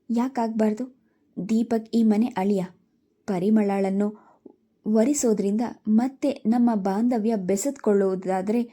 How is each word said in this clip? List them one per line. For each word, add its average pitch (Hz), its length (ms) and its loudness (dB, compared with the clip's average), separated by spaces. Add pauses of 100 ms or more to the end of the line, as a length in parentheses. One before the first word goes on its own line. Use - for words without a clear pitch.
(100)
ಯಾಕಾಗ್ಬಾರ್ದು? 226 880 -2 (500)
ದೀಪಕ್ 226 460 -2
ಈ 233 80 2
ಮನೆ 220 240 2
ಅಳಿಯ. 190 380 -2 (640)
ಪರಿಮಳಳನ್ನು 202 1000 0 (640)
ವರಿಸೋದ್ರಿಂದ 220 720 0 (280)
ಮತ್ತೆ 262 420 0
ನಮ್ಮ 240 440 0
ಬಾಂಧವ್ಯ 214 600 0
ಬೆಸೆದುಕೊಳ್ಳುವುದಾದ್ರೆ 196 1300 0 (100)